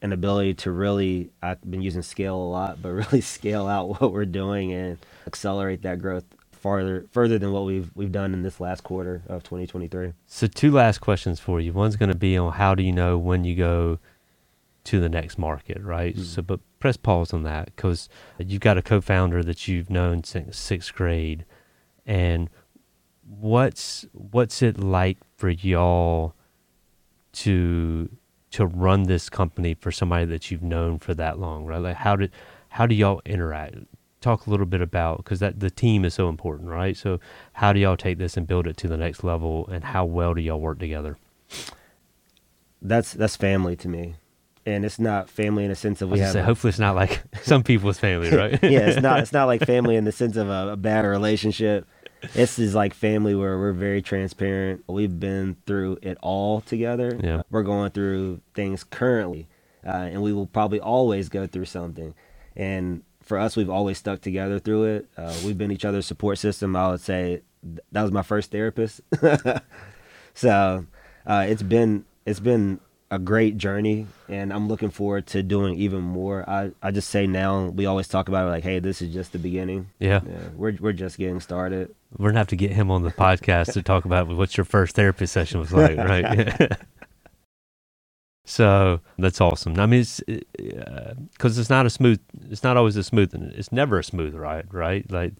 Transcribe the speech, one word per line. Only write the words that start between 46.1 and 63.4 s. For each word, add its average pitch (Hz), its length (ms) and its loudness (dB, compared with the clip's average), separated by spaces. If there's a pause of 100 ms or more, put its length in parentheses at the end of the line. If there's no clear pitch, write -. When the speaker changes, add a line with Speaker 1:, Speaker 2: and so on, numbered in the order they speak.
Speaker 1:
we 101 60 2
Speaker 2:
was - 0 -
gonna 98 80 2
Speaker 1:
have 95 60 0
Speaker 2:
say, 104 80 0
Speaker 1:
a - 20 -2
Speaker 2:
hopefully 117 260 2
it's 90 100 -2
not 101 160 2
like 92 280 0 (100)
<laughs> - 100 -12
some 131 200 6
people's 101 340 2
family, 87 380 0
right? 107 240 2
Speaker 1:
<laughs> - 40 2
Yeah, 151 240 6
it's 135 140 4
not, 135 200 4
it's - 120 -6
not 139 120 4
like 117 200 2
family 120 300 4
in 110 80 2
the 107 80 0
sense 113 240 -2
of 104 140 0
a, 98 240 -2
a 104 40 -8
bad 107 280 2
relationship. 104 840 2 (460)
This 120 260 2
is, 104 160 2
like, 101 180 2
family 107 400 0
where 98 240 0
we're 101 160 0
very 98 300 -2
transparent. 95 840 -4
We've 92 320 -2
been 95 360 -4 (100)
through 95 380 -2
it 92 180 -8
all 101 400 -2
together. 120 640 -4
Speaker 2:
Yeah. 82 260 -2
Speaker 1:
We're 110 140 -2
going 101 260 -2
through 95 520 -4 (120)
things 98 300 -6
currently, 98 640 -2 (360)
uh, 90 60 -10 (220)
and 98 100 -6
we 104 100 0
will 101 140 -2
probably 107 340 0
always 110 500 0
go 95 180 -6
through 92 180 -6
something. 82 480 -10 (420)
And 92 460 -4 (220)
for 101 160 -2
us, 110 160 -2